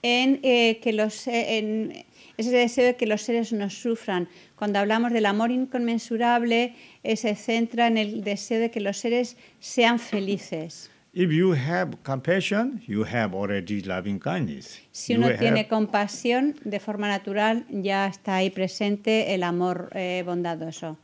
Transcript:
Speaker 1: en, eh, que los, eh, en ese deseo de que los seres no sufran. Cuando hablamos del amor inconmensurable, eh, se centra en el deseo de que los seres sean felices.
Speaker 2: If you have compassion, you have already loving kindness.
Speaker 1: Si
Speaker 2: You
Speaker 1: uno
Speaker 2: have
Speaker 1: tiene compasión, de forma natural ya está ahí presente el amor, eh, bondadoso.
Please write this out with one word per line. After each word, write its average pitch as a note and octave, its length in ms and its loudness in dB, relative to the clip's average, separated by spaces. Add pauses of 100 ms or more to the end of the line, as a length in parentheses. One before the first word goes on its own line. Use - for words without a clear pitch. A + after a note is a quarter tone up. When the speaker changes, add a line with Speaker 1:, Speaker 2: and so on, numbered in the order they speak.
Speaker 1:
en, B3+ 400 4
eh, A#3 380 4
que A3+ 120 0
los, G#3+ 340 -2
eh, A#3 300 0
en G#3+ 480 -4 (320)
ese A3+ 140 -2
deseo A#3+ 340 4
de B3 100 4
que A#3+ 120 0
los G#3+ 160 -2
seres A#3 280 -2
no G3+ 200 -2
sufran. G3+ 580 -2 (260)
Cuando G#3 240 0
hablamos A3 320 2
del A3 140 2
amor G#3+ 260 2
inconmensurable, A#3+ 1200 0 (280)
eh, A3 120 0
se G#3+ 200 -2
centra A#3 520 0
en A3+ 100 4
el G#3+ 260 -2
deseo G#3 360 -2
de A#3 120 0
que A#3 80 -6
los G3+ 180 -4
seres A#3+ 400 -2 (220)
sean A#3 400 4
felices. F#3+ 920 -6 (220)
Speaker 2:
If F3 180 4
you F3 220 4
have E3 500 0
compassion, F#3+ 840 0
you G#2+ 180 0
have A2 280 0
already G2 480 -4
loving F#2+ 380 -4
kindness. C#3 600 -6 (120)
Speaker 1:
Si - 220 -6
Speaker 2:
You A#3 60 2
Speaker 1:
uno A#3 100 4
Speaker 2:
have A3+ 100 0
Speaker 1:
tiene A3 280 2
compasión, A3 880 0 (100)
de G#3 160 -4
forma G#3 260 -4
natural G#3 640 0
ya G3 360 0
está F#3+ 300 -4
ahí F#3+ 140 2
presente G3+ 840 0
el F#3 100 0
amor, F3 520 -2
eh, F3+ 300 -4
bondadoso. E3 800 -6